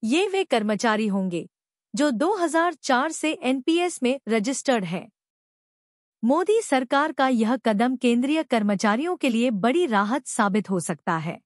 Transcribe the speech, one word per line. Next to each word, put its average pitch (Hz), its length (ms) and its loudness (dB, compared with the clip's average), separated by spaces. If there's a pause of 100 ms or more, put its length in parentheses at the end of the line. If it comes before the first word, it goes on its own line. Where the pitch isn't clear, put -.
ये 311 240 2
वे 381 160 0
कर्मचारी 214 640 0
होंगे 190 400 -4 (480)
जो 294 160 2
दो 294 240 0
हज़ार 339 380 0
चार 277 380 -2
से 311 200 -4 (120)
एनपीएस 320 600 0
में 262 240 0
रजिस्टर्ड 226 560 0
हैं। 170 260 -8 (1120)
मोदी 359 380 2
सरकार 277 500 0
का 262 160 0
यह 233 300 2
कदम 233 380 0
केंद्रीय 254 480 2
कर्मचारियों 226 720 0
के - 140 0
लिए 233 220 2
बड़ी 247 340 0
राहत 220 420 0
साबित 202 420 0
हो 190 100 0
सकता 165 380 -4
है। 160 280 -6